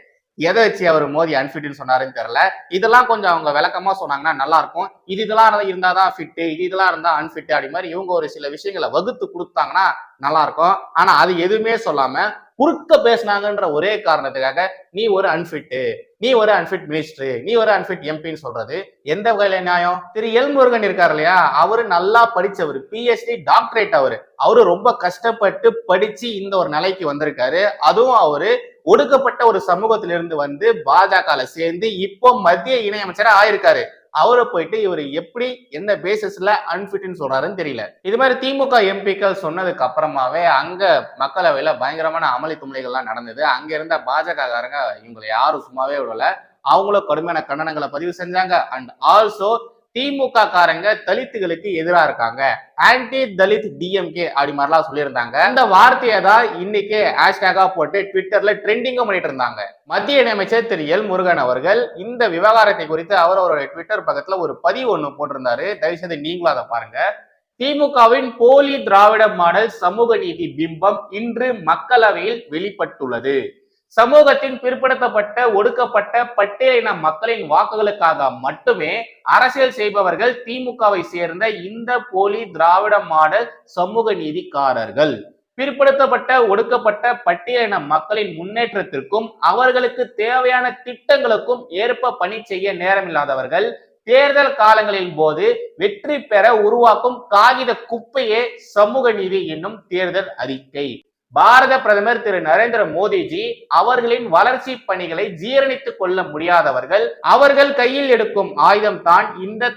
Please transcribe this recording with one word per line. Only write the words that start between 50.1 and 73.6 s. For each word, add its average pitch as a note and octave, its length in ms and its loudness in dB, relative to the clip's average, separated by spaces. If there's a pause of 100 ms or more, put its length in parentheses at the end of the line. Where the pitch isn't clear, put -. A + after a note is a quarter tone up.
காரங்க F#3 640 2 (100)
தலித்துகளுக்கு F#3+ 600 -4
எதிரா E3+ 380 2
இருக்காங்க, A#2+ 720 -4
ஆன்டி B3+ 500 2
தலித் F#3+ 540 0
டி F3+ 140 -8
எம் F3 200 -4
கே E3+ 200 -6
அப்படி C#3+ 260 -2
மாதிரிலாம் D3+ 340 2
சொல்லியிருந்தாங்க. C#3 560 -2
இந்த B3+ 160 2
வார்த்தையை A3 560 4
தான் G#3 340 4
இன்னைக்கு G3+ 640 -2
ஹேஷ்டேகா F#3+ 580 2
போட்டு E3 260 -2
Twitter-ல F#3+ 520 -2
ட்ரெண்டிங்கும் A#3 520 -2
பண்ணிட்டு F3+ 240 -4
இருந்தாங்க. A#2+ 320 -6 (240)
மத்திய G#3 380 0
இணையமைச்சர் A3 440 0
திரு F3 160 -4
எல் D#3+ 240 -2
முருகன் F3+ 320 0
அவர்கள் C#3+ 560 0
இந்த A3+ 340 -4
விவகாரத்தை G3 580 2
குறித்து E3 300 -4
அவர் F3+ 220 2
அவருடைய D#3 360 -2
Twitter F#3+ 320 -8
பக்கத்துல D#3 320 -4
ஒரு D3+ 220 -6
பதிவு G3+ 380 0
ஒண்ணு C#3+ 200 -6
போட்டிருந்தாரு, C#3 600 -4
தயவு E3 200 -4
செய்து E3+ 200 -8
நீங்களும் D#3+ 400 -2
அதை A#2 100 -10
பாருங்க. A#2+ 580 -6 (320)
"திமுகவின் C4+ 800 2
போலி C#4 460 4
திராவிட G#3 460 6
மாடல் F3+ 400 2
சமூக A3 480 0
நீதி E3 400 -6
பிம்பம் E3 540 -2
இன்று A#3 420 -4
மக்களவையில் G#3 960 0
வெளிப்பட்டுள்ளது. C#3 1000 -4 (380)